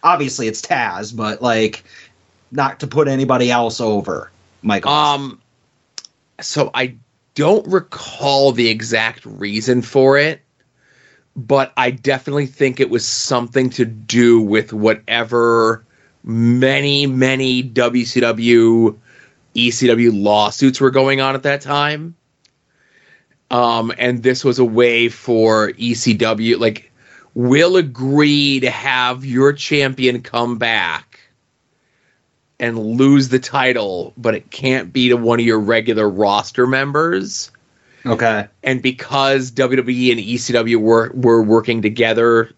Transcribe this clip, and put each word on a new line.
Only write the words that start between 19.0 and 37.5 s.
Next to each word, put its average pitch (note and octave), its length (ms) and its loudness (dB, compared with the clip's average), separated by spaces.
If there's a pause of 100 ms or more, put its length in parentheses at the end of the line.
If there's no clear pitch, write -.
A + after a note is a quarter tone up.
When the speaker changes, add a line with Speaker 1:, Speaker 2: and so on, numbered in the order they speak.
Speaker 2:
E A#2 160 0
C B2 160 0
W A#2 240 4
lawsuits G#2 680 0
were C3+ 120 2
going C3+ 300 0
on C3+ 140 -2
at C3 80 -8
that C#3+ 180 -2
time. D3 540 -4 (1400)
Um, A#2 460 0
and B2 260 -2
this B2 200 0
was B2+ 140 0
a B2+ 80 4
way A#2 440 2
for A2 680 0
E A#2+ 160 -4
C A#2 220 0
W, A2+ 420 0
like, A2 340 -4 (440)
"We'll D3 420 2
agree C#3+ 840 0
to B2 120 -2
have B2+ 540 -4
your C3+ 280 2
champion C3 680 -2
come A#2+ 360 -4
back G#2 640 -4 (1400)
and A#2 200 -4
lose C3 500 2
the B2+ 100 2
title, A2+ 800 -4
but A#2 160 -2
it - 160 -8
can't C3 440 -4
be B2 160 2
to A#2+ 80 4
one A#2 220 2
of A#2 60 0
your A2 140 2
regular A2 500 0
roster G2+ 560 0
members." D3+ 840 -4 (540)